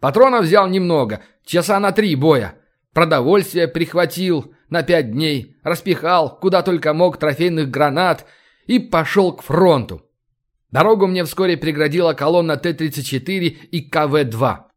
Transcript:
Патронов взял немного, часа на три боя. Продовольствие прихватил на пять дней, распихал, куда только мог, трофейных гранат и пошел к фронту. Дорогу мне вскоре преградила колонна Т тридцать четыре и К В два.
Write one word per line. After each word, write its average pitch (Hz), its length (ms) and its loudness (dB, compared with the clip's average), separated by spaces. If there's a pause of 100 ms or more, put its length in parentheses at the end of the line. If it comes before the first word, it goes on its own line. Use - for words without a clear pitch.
Патронов 226 440 2
взял 190 240 4
немного, 165 540 -2 (220)
часа 175 360 -2
на 202 120 0
три 196 240 0
боя. 131 380 0 (380)
Продовольствие 160 760 2
прихватил 165 840 -2 (140)
на 165 140 -2
пять 147 300 0
дней, 143 500 -4
распихал, 165 760 -2
куда 185 240 2
только 165 300 -2
мог, 175 260 0
трофейных 156 520 -2
гранат 147 560 0 (400)
и 247 120 2
пошел 175 540 0
к - 100 -20
фронту. 135 600 2 (680)
Дорогу 196 360 2
мне 185 180 -2
вскоре 180 320 -2
преградила 151 560 0
колонна 160 440 0
Т 170 180 -4
тридцать 147 320 -6
четыре 175 420 -4
и - 320 -8
К 151 260 -2
В 143 180 0
два. 113 520 -4